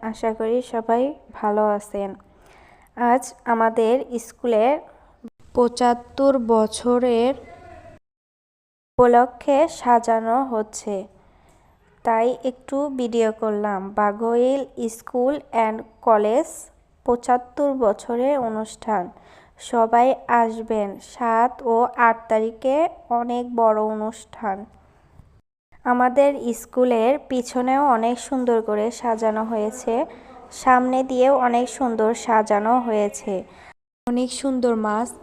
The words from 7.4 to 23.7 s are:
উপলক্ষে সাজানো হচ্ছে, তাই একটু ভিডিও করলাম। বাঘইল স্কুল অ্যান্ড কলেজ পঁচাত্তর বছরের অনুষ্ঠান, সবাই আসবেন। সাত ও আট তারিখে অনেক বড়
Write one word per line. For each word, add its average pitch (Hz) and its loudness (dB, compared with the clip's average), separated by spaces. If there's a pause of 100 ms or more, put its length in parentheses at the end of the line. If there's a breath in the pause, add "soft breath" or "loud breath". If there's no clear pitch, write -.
উপলক্ষে 247 2 (220)
সাজানো 226 0 (140)
হচ্ছে, 220 -6 (1080 soft breath)
তাই 226 2 (220)
একটু - -8 (220)
ভিডিও 226 0 (120)
করলাম। 208 -2 (180)
বাঘইল 233 2 (340)
স্কুল 254 -2 (200)
অ্যান্ড 220 0 (300)
কলেজ 220 2 (580)
পঁচাত্তর 247 -2 (140)
বছরের 240 -2 (120)
অনুষ্ঠান, 220 -6 (580 loud breath)
সবাই 233 2 (340)
আসবেন। 220 -4 (240)
সাত 233 0 (200)
ও - 2 (320)
আট 226 2 (120)
তারিখে 226 -2 (440)
অনেক 240 -4 (160)
বড় 220 4 (160)